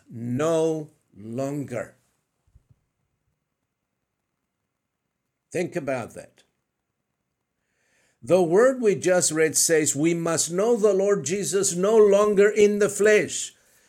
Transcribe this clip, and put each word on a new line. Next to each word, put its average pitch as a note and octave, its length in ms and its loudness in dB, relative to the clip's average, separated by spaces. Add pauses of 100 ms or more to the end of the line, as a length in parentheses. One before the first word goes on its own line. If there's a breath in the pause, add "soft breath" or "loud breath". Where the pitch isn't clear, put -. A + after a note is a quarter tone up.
no D#3 800 -4 (260)
longer. B2 800 -10 (3500)
Think E3+ 240 -6
about B2+ 400 -8
that. - 260 -20 (1800)
The D#3+ 180 2
word A#3+ 400 2
we G#3 140 2
just E3+ 360 0
read D#3 240 0
says D3+ 400 0
we E3 200 0
must E3 360 -4
know G#3+ 240 0
the G#3 180 2
Lord F#3+ 300 0
Jesus F#3 520 -4
no G3 200 0
longer G#3 540 4
in G#3 300 2
the G3+ 100 0
flesh. G3+ 640 0 (360 soft breath)